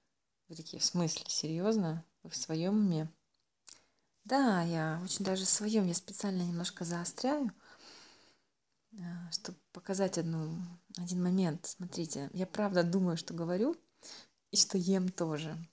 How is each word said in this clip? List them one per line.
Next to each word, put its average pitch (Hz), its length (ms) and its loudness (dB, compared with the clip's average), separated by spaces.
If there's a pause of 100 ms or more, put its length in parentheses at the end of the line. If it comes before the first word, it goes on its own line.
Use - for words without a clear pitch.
(480)
Вы 165 80 -18
такие: - 240 -12
«В - 60 2
смысле? 170 420 0
Серьёзно? 165 760 0 (160)
Вы - 80 -16
в - 60 -8
своём 175 420 0
уме?» 165 340 2 (1120)
Да, 233 360 4
я 165 420 0
очень 190 220 -4
даже 190 200 0
в 185 40 4
своём. 214 380 2
Я 170 80 2
специально 190 480 -4
немножко 175 420 -4
заостряю, 208 680 -2 (1400)
а, 175 380 -10
чтоб - 240 -6 (160)
показать 190 480 2
одну, 165 360 -2 (420)
один 180 260 0
момент. 180 420 4
Смотрите, 156 680 -6
я 185 120 -2
правда 190 380 2
думаю, 175 340 4
что - 160 -8
говорю, 180 420 0 (760)
и 208 60 0
что - 200 2
ем 185 320 2
тоже. 160 480 -4 (160)